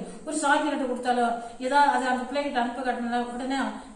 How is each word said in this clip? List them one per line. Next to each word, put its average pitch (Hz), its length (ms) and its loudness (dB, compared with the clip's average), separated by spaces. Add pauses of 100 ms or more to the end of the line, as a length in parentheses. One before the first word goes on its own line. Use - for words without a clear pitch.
(260)
ஒரு 302 120 -4
சாக்லேட் 285 440 2
கொடுத்தாலோ, 240 600 0 (180)
ஏதாவது 269 380 4
அது 262 100 0
அந்த 247 160 0
பிள்ளைகிட்ட 285 320 -2
அனுப்ப 247 260 0
காட்டினா 240 420 0
உடனே 247 320 -4 (400)